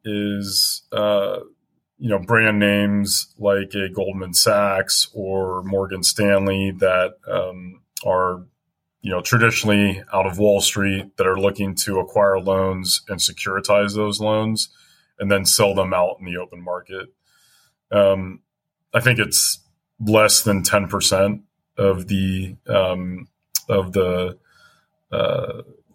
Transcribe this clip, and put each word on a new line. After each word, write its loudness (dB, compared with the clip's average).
is, -4
uh, 0
you -6
know, 0
brand 2
names 0
like 0
a -4
Goldman -6
Sachs 2
or -4
Morgan -2
Stanley 2
that, 0
um, -6
are, 0
you -6
know, -2
traditionally 2
out 0
of -6
Wall 4
Street -2
that 0
are 2
looking -2
to -2
acquire 2
loans -2
and -6
securitize 0
those -2
loans -2
and -2
then 4
sell 4
them 0
out 0
in -14
the -8
open -12
market. -10
Um, 2
I 2
think 4
it's 0
less 4
than 0
ten 0
percent 0
of 0
the, -2
um, -2
of 0
the, 0
uh, -4